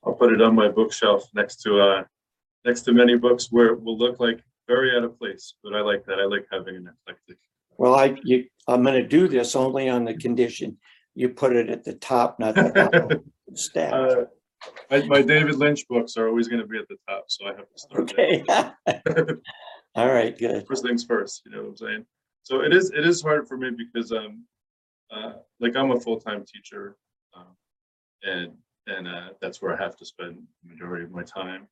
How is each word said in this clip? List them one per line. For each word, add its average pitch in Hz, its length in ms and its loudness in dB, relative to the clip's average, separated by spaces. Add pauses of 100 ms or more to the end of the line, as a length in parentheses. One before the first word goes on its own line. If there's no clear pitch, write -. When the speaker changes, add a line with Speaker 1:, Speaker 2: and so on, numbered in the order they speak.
Speaker 1:
I'll - 80 -2
put 120 180 4
it 107 100 4
on 113 120 6
my 107 160 6
bookshelf 104 540 2 (100)
next 104 300 -4
to, 104 180 2
uh, 101 220 4 (600)
next 120 180 -2
to 123 120 2
many 120 240 6
books 120 340 2
where 117 160 6
it 110 140 0
will 113 160 -8
look 120 220 -2
like 117 240 -2 (240)
very 123 280 2
out 120 80 0
of 117 160 -8
place, 98 440 -14
but 104 120 -12
I 104 60 -2
like 101 240 -2
that. 95 140 -6
I 98 60 0
like 101 260 -4
having 92 240 -10
an 90 140 -18 (180)
eclectic. - 300 -20 (400)
Speaker 2:
Well, 127 180 4
I, 135 280 4
you, 123 220 2 (220)
I'm 123 160 2
gonna 131 220 2
do 160 220 4
this 120 280 0
only 131 340 0
on 123 160 0
the 113 100 -6
condition 120 600 -4 (380)
you 123 140 -2
put 127 260 0
it 117 140 2
at 123 140 -8
the - 100 -12
top, - 460 -2
not 110 160 -2
the - 180 2
bottom 190 300 4
Speaker 1:
<laughs> - 80 -2
Speaker 2:
of 139 120 -4 (240)
the - 100 -20
stack. - 360 -4
Speaker 1:
Uh, 127 320 0 (640)
my, 139 140 4
my 139 180 4
David 147 340 2
Lynch 147 320 0
books 117 300 -2
are 113 100 0
always 117 200 0
gonna 117 200 -4
be 110 100 -10
at 104 100 -10
the 98 100 -18 (100)
top, 98 200 -10
so - 180 -10
I 101 40 -8
have 98 220 -16
to - 80 -20
start - 220 -6 (100)
Speaker 2:
Okay. 156 360 2
<laughs> - 380 0
Speaker 1:
there. 160 520 -2 (260)
<laughs> - 320 -18
Speaker 2:
All 123 160 2
right, 117 260 2
good. 107 300 -4
Speaker 1:
First 135 160 -6
things 120 220 -2
first, 101 400 -6
you 110 60 -20
know 107 120 -14
what 104 60 -14
I'm 104 80 -20
saying? 110 280 -10 (380)
So 131 180 -2
it 151 120 4
is, 185 180 4
it 151 140 0
is 170 160 2
hard 151 260 0
for 131 100 -12
me 131 140 -6
because, 117 400 -8
um, 110 340 -8 (640)
uh, 110 240 -14 (280)
like, 120 160 -2
I'm 135 140 0
a 120 80 0
full-time 110 460 -8
teacher, 104 520 -18 (360)
um, 90 220 -20 (680)
and, 90 300 -8 (340)
and, 95 200 -12
uh, 90 220 -14 (120)
that's 92 200 -12
where 90 120 -6
I 85 80 -8
have 90 160 -8
to - 80 -20
spend 87 340 -18 (240)
the 85 100 -20
majority 87 320 -12
of 85 60 -18
my 87 120 -12
time. 95 480 -14